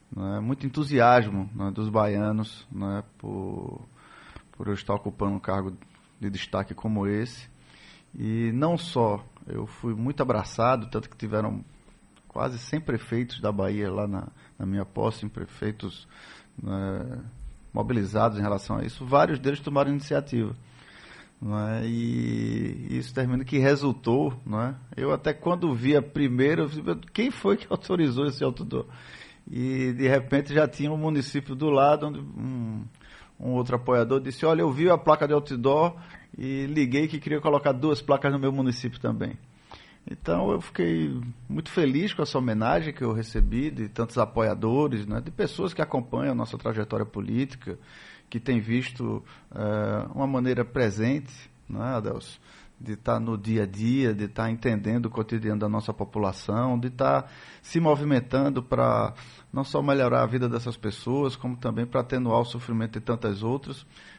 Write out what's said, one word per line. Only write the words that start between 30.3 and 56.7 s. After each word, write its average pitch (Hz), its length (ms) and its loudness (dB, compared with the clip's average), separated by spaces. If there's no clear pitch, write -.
já 151 120 8
tinha 147 240 -4
um 156 60 -2
município 143 580 -2
do 147 140 0
lado, 147 380 6
onde 147 120 -6
um, 120 680 -6
um 127 120 -4
outro 123 260 2
apoiador 123 440 4
disse, 131 260 -2
"Olha, 160 160 6
eu 156 100 4
vi 156 160 4
a 170 80 8
placa 156 320 4
de 147 60 4
outdoor 143 600 4
e 135 300 -4
liguei 143 400 2
que 156 140 -6
queria 147 200 -2
colocar 143 300 4
duas 143 320 2
placas 139 300 4
no 139 80 2
meu 135 100 2
município 127 480 0
também." 113 400 -2
Então, 180 400 0
eu 170 100 0
fiquei 165 580 -2
muito 156 220 -6
feliz 156 420 2
com - 100 -4
essa 143 160 -2
homenagem 127 540 2
que - 100 -10
eu 117 100 0
recebi 113 580 2
de 120 180 -6
tantos 117 300 -4
apoiadores, 110 880 2
né, 107 140 -4
de 143 100 -8
pessoas 180 420 -4
que - 80 -4
acompanham 131 520 -2
a - 20 -2
nossa 117 240 -4
trajetória 107 480 -4
política, 107 720 -4
que 117 100 -6
têm 120 220 0
visto, 113 640 -4
eh, 107 600 -2
uma 135 120 -2
maneira 127 380 0
presente, 117 680 0
né, 117 280 -4
Adelso, 113 420 -6
de 107 180 -8
tá 117 220 0
no 113 200 -2
dia 107 240 0
a 101 40 0
dia, 113 460 2
de 104 160 -2
tá 113 220 -2
entendendo 113 560 0
o 110 40 -6
cotidiano 110 500 -2
da 104 80 0
nossa 107 260 -2
população, 107 840 -2